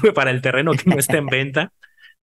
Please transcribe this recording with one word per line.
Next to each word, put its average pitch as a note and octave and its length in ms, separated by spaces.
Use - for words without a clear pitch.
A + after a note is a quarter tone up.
para C3+ 160
el B2+ 100
terreno C3+ 300
que C#3+ 180
no C#3 80
está C#3 200
en C#3+ 100
venta". C3+ 460